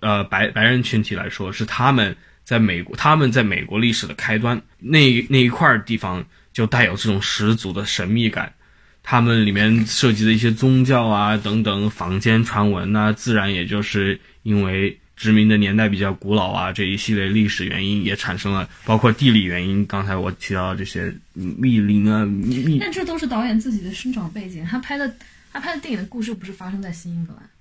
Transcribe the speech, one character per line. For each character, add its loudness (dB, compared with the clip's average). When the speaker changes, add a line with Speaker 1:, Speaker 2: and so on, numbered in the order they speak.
Speaker 1:
呃， 0
白-， 0
白 2
人 4
群 0
体 -4
来 -6
说， -8
是 -6
他 0
们 2
在 0
美 2
国、 -14
他 2
们 4
在 2
美 0
国 -4
历 2
史 -4
的 -10
开 -2
端， -2
那， 4
那 4
一 4
块 2
儿 4
地 -4
方 -6
就 0
带 2
有 0
这 -2
种 2
十 0
足 -6
的 -6
神 -4
秘 0
感。 -6
他 6
们 4
里 2
面 2
涉 2
及 2
的 4
一 2
些 2
宗 4
教 2
啊 2
等 -2
等 0
坊 -4
间 2
传 0
闻 -2
啊， 2
自 -4
然 0
也 -4
就 -4
是 -2
因 2
为 -2
殖 0
民 6
的 6
年 2
代 4
比 0
较 -2
古 -2
老 0
啊， -4
这 -4
一 -2
系 -2
列 0
历 2
史 -4
原 -4
因 -2
也 -2
产 -6
生 -4
了， -4
包 2
括 2
地 2
理 6
原 -4
因， 0
刚 -6
才 -4
我 -4
提 -10
到 -2
的 -6
这 -6
些 -8
密 0
林 4
啊， 0
密-， -2
密-， 2
Speaker 2:
但 -4
这 -6
都 -6
是 -6
导 -2
演 0
自 -4
己 -4
的 -10
生 -6
长 -6
背 -12
景， -10
他 -6
拍 -8
的， -4
他 -12
拍 -8
的 -10
电 -8
影 -4
的 -10
故 -8
事 -6
又 -8
不 -14
是 -12
发 -14
生 -8
在 -10
新 -12
英 -6
格 -12
兰。 -20